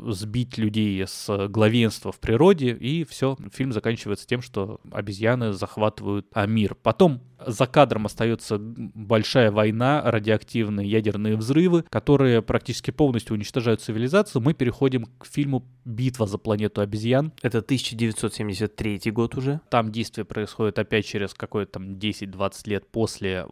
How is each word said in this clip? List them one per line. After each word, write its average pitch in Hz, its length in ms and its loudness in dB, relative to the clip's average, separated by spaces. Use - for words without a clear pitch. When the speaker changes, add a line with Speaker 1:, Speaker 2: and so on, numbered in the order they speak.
Speaker 1:
сбить 110 480 -4
людей 104 500 0
с 101 420 -4
главенства 107 640 2
в - 60 -12
природе, 135 540 4
и 151 320 -4
все. 135 320 -2
Фильм 131 200 -4
заканчивается 107 540 -4
тем, 123 140 -2
что 104 400 -6
обезьяны 107 600 0
захватывают, 101 800 -4
а, 101 140 0
мир. 107 280 2
Потом 131 460 2
за 117 200 0
кадром 113 400 4
остается 113 520 -2
большая 110 920 2
война, 110 540 2
радиоактивные 107 880 0
ядерные 107 460 0
взрывы, 160 540 4
которые 127 520 4
практически - 480 -4
полностью 120 440 0
уничтожают 110 480 0
цивилизацию. 127 600 0
Мы 143 120 2
переходим 127 520 0
к - 80 -20
фильму 139 400 -2
«Битва 120 420 -2
за 98 120 -4
планету 104 420 -2
обезьян». 117 520 0
Speaker 2:
Это 113 200 0
тысяча 123 340 -4
девятьсот 113 380 -2
семьдесят 104 420 -4
третий 107 340 -4
год 117 260 -2
уже. 139 240 -4
Speaker 1:
Там 113 220 2
действие 110 320 -6
происходит 107 540 -4
опять 107 280 0
через 98 280 -6
какое-то - 380 -6
там 98 260 -10
десять-двадцать 98 680 -6
лет 101 240 -4
после 95 600 -2